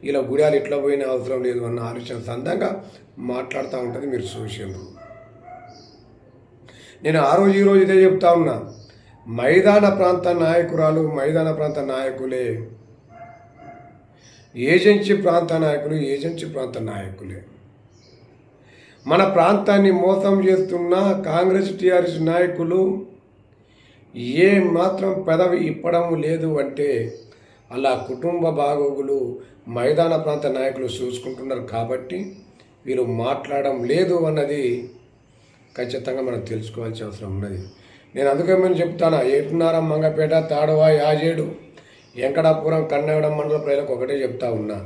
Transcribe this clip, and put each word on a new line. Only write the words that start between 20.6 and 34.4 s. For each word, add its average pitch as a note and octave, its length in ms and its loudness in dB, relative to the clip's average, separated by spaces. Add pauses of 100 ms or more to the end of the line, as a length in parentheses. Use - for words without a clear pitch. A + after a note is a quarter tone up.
కాంగ్రెస్, F#3+ 480 2
టీఆర్ఎస్ F3 420 2 (100)
నాయకులు F3+ 520 0 (1600)
ఏ F#3+ 80 6 (260)
మాత్రం F#3+ 360 0 (160)
పెదవి F3 320 2 (100)
ఇప్పడం E3+ 340 -2 (200)
లేదు D#3+ 260 -2 (120)
అంటే C#3+ 280 -4 (840)
అలా C3 200 0 (180)
కుటుంబ E3+ 480 -2
బాగోగులు C#3 600 -2 (580)
మైదాన D3+ 480 2
ప్రాంత D3 220 -4 (120)
నాయకులు C3 400 -4
చూసుకుంటున్నారు B2 720 -8
కాబట్టి B2+ 480 -6 (640)
వీళ్ళు B2+ 200 -2 (160)
మాట్లాడడం C#3 560 -2 (140)
లేదు F3 260 2 (120)
అన్నది C#3+ 360 -2 (1120)